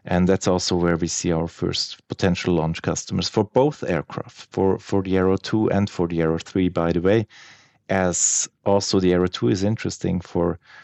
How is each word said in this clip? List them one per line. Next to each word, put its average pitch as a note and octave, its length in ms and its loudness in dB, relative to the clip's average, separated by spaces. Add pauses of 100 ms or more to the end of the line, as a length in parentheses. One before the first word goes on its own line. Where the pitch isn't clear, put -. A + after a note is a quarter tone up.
And F2+ 200 2
that's F#2+ 220 2
also F2+ 280 0
where E2+ 200 2
we E2 120 -2
see - 220 -4
our E2 160 0
first - 600 -6
potential F2 460 0
launch E2 260 -2
customers - 480 -4
for G#2+ 160 0
both C#3 380 0
aircraft, - 680 -6
for, F#2+ 280 0
for G2 240 -2
the F#2+ 160 0
Aero F#2+ 180 4
two A2 340 0
and G2 200 0
for E2+ 180 -2
the E2 140 0
Aero D#2+ 160 2
three, F#2 320 -2
by E2+ 220 0
the E2+ 100 0
way, G#2+ 240 2 (640)
as - 580 0 (160)
also G2+ 360 2
the F2+ 120 4
Aero F2+ 140 4
two A#2 220 -2
is G2 140 0
interesting F#2 580 -2
for E2+ 380 -2 (260)